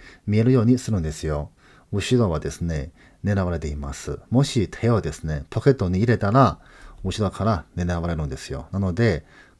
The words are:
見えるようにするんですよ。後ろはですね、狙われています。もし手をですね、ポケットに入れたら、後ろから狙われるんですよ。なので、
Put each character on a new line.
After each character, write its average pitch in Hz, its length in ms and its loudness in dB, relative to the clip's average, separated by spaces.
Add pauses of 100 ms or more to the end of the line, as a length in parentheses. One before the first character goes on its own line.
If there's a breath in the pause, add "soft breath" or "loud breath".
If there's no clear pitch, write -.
(260 loud breath)
見 107 140 2
え 113 40 4
る 127 80 4
よ 123 120 4
う - 20 2
に 123 140 6
す - 100 -8
る 107 100 0
ん 80 40 -2
で 78 80 -4
す 78 160 -8
よ。 73 240 -4 (400 soft breath)
後 104 280 2
ろ 104 120 4
は 78 80 0
で 80 100 -6
す - 120 -10
ね、 80 300 -4 (320 soft breath)
狙 98 200 0
わ 90 80 -2
れ 82 80 -2
て 76 80 -6
い 76 80 -6
ま 69 180 -8
す。 - 260 -10 (120)
も 127 120 4
し 110 260 0
手 - 200 -2
を 113 120 2
で 76 100 -4
す - 120 -12
ね、 78 280 -4
ポ - 100 -4
ケ 139 100 6
ッ - 40 2
ト 92 140 -2
に 92 100 0
入 117 80 2
れ 113 100 4
た 101 140 0
ら、 127 280 4 (440 loud breath)
後 95 200 -2
ろ 95 60 0
か - 140 -6
ら 101 220 0 (100)
狙 90 200 -2
わ 85 120 -4
れ 82 80 -2
る 78 100 -4
ん 71 40 -6
で - 80 -8
す - 140 -14
よ。 - 200 -8
な 190 80 -4
の 92 140 0
で、 101 300 0 (360 soft breath)